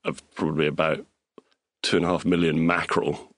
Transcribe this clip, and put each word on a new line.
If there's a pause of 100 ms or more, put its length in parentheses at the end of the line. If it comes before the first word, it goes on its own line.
of (140)
probably
about (760)
two
and
a
half
million
mackerel